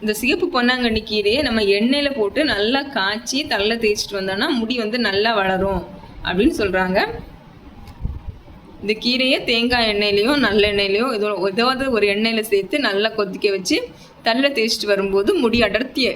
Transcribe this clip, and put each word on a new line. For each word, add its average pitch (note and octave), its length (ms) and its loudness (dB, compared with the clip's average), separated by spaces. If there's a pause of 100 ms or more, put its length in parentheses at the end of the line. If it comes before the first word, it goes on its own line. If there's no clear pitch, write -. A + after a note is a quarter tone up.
இந்த G#3+ 200 -2
சிகப்பு D#4 320 0
பொன்னாங்கண்ணி A#3+ 560 2
கீரையை G#3+ 380 2
நம்ம A3+ 160 2 (160)
எண்ணெயில C#4 400 2
போட்டு G3+ 200 0 (140)
நல்லா A3 280 0 (140)
காய்ச்சி A3 440 -2 (120)
தலையில G#3+ 320 0
தேய்ச்சிட்டு G#3 360 -2
வந்தோம்னா F#3+ 280 -2 (140)
முடி A3+ 220 -2
வந்து G#3+ 140 -4 (120)
நல்லா G#3 320 2
வளரும் F#3+ 420 0 (440)
அப்படின்னு A3 340 2
சொல்றாங்க. F#3 360 0 (1900)
இந்த G#3 200 0
கீரையை C4 340 2 (140)
தேங்காய் A#3 400 2
எண்ணெயிலையோ G#3 420 2 (140)
நல்லெண்ணெயிலையோ G3+ 600 2 (120)
ஏதோ, G#3 100 0 (220)
ஏதாவது B3 320 0 (140)
ஒரு G#3 180 2
எண்ணெயில A3 260 0 (120)
சேர்த்து G3+ 340 0
நல்லா G#3 320 0
கொதிக்க G3 380 0
வச்சு F#3 200 -2 (480)
தலையில C4+ 320 2
தேய்ச்சிட்டு A3 380 0
வரும்போது G3 360 2 (120)
முடி A#3 160 2 (100)
அடர்த்தி B3 360 -2 (100)